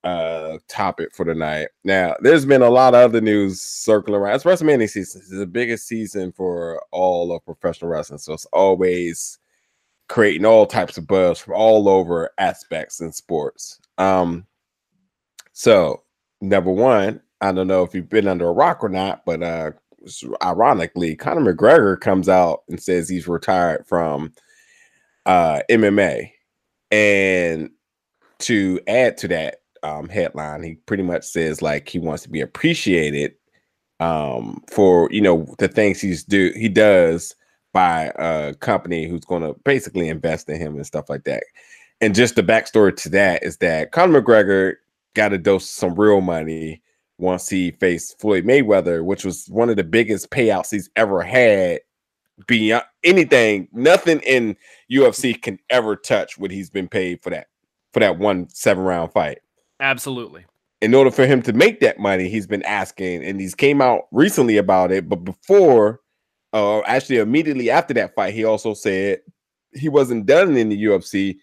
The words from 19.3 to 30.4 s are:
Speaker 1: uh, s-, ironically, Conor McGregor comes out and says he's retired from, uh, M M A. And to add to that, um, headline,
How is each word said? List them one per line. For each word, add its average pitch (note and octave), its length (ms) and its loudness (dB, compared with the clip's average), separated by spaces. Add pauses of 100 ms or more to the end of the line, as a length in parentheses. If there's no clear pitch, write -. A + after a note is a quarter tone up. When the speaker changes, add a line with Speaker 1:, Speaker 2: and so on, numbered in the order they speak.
Speaker 1:
uh, E2 280 -6 (340)
s-, - 200 -20 (180)
ironically, F2+ 760 -2
Conor D3+ 380 -2
McGregor G#2+ 440 4
comes F#2+ 300 0
out F2+ 400 2
and E2+ 140 -12
says F2 260 -2
he's F2+ 200 -8
retired F2 580 -4
from, D#2+ 460 -4 (920)
uh, E2 460 2
M A2+ 140 4
M G#2 140 2
A. D2 360 -2 (560)
And F#2+ 800 0 (680)
to F#2+ 460 -2
add A#2+ 320 0
to G2 100 -10
that, D#2+ 340 -6 (200)
um, D2+ 260 -10
headline, D#2 540 -8